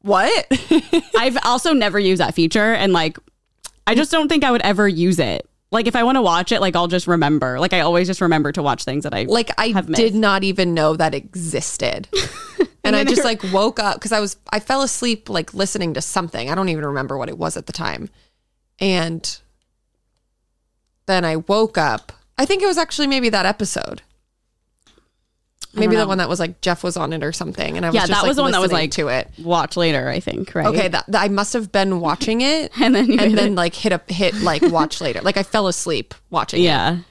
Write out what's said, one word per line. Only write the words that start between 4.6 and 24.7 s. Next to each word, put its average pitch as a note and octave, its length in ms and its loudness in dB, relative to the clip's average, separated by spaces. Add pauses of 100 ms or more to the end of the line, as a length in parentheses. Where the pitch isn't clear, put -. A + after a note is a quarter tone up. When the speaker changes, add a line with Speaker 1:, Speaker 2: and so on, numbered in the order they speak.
Speaker 2:
ever G3+ 260 2
use F3 320 2
it. G2+ 260 -2 (260)
Like, A3 160 0
if A#3 80 0
I A#3+ 80 2
wanna C4 180 2
watch F3+ 320 2
it, A3+ 80 2
like, F#3 160 0
I'll F3 100 2
just F3 200 -2
remember. D3 520 2
Like, F#3 140 0
I F3+ 80 2
always F3 260 2
just F3+ 140 -4
remember D#3 320 2
to D#3+ 100 -4
watch C#3 220 -2
things C#3 180 -4
that - 100 -6
I G2+ 100 -2
Speaker 1:
Like, A3 340 0
I A3 120 0
Speaker 2:
have F#3 200 -2
missed. A3 120 2
Speaker 1:
did A3 140 2
not G3+ 300 2
even F#3 280 0
know D#3 220 2
that D#3+ 180 0
existed. - 1000 -6
Speaker 2:
<laughs> G4+ 40 0 (680)
Speaker 1:
And - 120 2
Speaker 2:
And - 0 -
Speaker 1:
I C#4 80 2
Speaker 2:
then C#4 100 2
Speaker 1:
just, D4 80 4
Speaker 2:
I C#4 40 0
Speaker 1:
like, A3+ 180 -2 (100)
woke G#3 260 2
up G#3 220 -2
'cause G#3+ 100 -6
I A3 80 2
was, G3+ 180 -4 (120)
I G#3+ 100 -2
fell C4+ 220 -2
asleep, A#3+ 480 -4
like, - 240 -4
listening F#3 400 -2
to C3 80 -4
something. D#3+ 480 -6
I D#3 60 -2
don't F#3+ 140 0
even D#3 140 -4
remember C#3 320 -4
what C3 140 -6
it - 80 -12
was D#3+ 180 -4
at - 120 -10
the - 60 -12
time. - 360 -6 (680)
And E3 440 0 (1800)
then F#3 200 0
I D#3+ 120 0
woke G#3+ 400 0
up. C#3 340 -2 (260)
I C4+ 80 2
think G4 180 0
it - 40 0
was F4 100 2
actually D#4+ 300 -2
maybe C4 220 2
that G3 160 0
episode. - 560 -4 (1700)